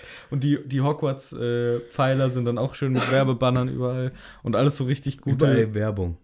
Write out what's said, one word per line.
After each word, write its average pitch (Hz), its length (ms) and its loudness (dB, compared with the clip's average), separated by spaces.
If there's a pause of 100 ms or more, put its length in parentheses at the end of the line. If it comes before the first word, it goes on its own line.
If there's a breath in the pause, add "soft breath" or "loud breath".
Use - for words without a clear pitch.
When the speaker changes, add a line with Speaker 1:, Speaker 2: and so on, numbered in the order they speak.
(300 loud breath)
Speaker 1:
Und 139 140 -2
die, 143 220 2
die 131 140 -2
Hogwarts, 139 540 -2
äh, 120 460 0 (100)
Pfeiler 135 400 2
sind 123 160 -2
dann 120 100 0
auch 135 180 -2
schön 135 180 -2
mit 123 200 0
Werbebannern 127 560 2
überall. 127 440 -4 (300 loud breath)
Und 117 140 -2
alles 139 220 2
so 135 60 -2
richtig 139 360 -4
gut. 139 140 0
Speaker 2:
Überall 127 400 2
Werbung. 98 500 -2